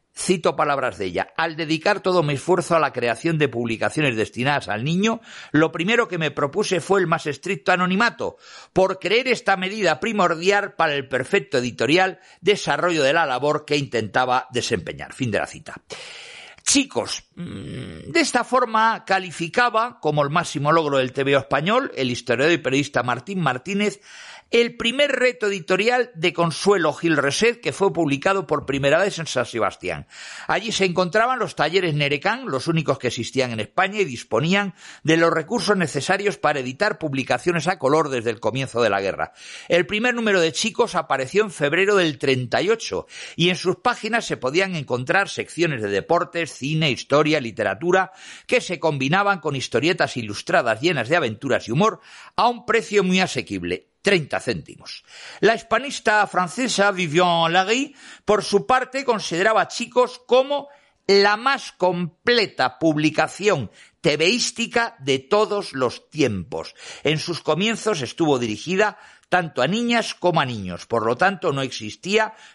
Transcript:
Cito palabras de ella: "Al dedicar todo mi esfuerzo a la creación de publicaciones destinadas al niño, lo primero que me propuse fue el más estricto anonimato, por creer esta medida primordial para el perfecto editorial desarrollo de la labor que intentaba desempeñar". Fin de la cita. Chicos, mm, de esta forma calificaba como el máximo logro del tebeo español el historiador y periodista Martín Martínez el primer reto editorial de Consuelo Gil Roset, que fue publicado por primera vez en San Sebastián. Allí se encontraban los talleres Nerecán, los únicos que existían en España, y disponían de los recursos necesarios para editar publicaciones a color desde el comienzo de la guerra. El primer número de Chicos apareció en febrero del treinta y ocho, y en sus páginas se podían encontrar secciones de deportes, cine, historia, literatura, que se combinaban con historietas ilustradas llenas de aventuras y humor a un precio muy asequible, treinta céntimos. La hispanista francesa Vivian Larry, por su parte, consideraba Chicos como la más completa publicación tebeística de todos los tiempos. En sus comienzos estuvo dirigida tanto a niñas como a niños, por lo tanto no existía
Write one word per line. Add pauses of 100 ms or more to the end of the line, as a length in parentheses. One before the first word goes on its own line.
(120)
Cito
palabras
de
ella:
"Al
dedicar
todo
mi
esfuerzo
a
la
creación
de
publicaciones
destinadas
al
niño, (320)
lo
primero
que
me
propuse
fue
el
más
estricto
anonimato, (360)
por
creer
esta
medida
primordial
para
el
perfecto
editorial (220)
desarrollo
de
la
labor
que
intentaba
desempeñar".
Fin
de
la
cita. (840)
Chicos, (140)
mm,
de
esta
forma
calificaba
como
el
máximo
logro
del
tebeo
español
el
historiador
y
periodista
Martín
Martínez (520)
el
primer
reto
editorial
de
Consuelo
Gil
Roset,
que
fue
publicado
por
primera
vez
en
San
Sebastián. (400)
Allí
se
encontraban
los
talleres
Nerecán,
los
únicos
que
existían
en
España,
y
disponían (300)
de
los
recursos
necesarios
para
editar
publicaciones
a
color
desde
el
comienzo
de
la
guerra. (340)
El
primer
número
de
Chicos
apareció
en
febrero
del
treinta
y
ocho, (300)
y
en
sus
páginas
se
podían
encontrar
secciones
de
deportes,
cine,
historia,
literatura, (380)
que
se
combinaban
con
historietas
ilustradas
llenas
de
aventuras
y
humor (340)
a
un
precio
muy
asequible, (160)
treinta
céntimos. (360)
La
hispanista
francesa
Vivian
Larry, (300)
por
su
parte,
consideraba
Chicos
como (380)
la
más
completa
publicación (300)
tebeística
de
todos
los
tiempos. (300)
En
sus
comienzos
estuvo
dirigida (320)
tanto
a
niñas
como
a
niños,
por
lo
tanto
no
existía (200)